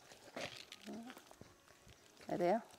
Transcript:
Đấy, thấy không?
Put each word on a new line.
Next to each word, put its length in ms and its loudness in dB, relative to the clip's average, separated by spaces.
Đấy, 100 2
thấy 140 10
không? 80 8